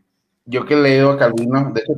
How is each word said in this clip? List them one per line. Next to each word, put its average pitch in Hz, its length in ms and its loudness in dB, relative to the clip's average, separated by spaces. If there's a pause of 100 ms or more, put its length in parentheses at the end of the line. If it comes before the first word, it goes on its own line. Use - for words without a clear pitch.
(460)
yo 123 200 -6
que 147 100 0
leo 139 360 4
a 139 80 -2
Calvino, 120 540 -2
de 113 80 -4
hecho 156 160 -6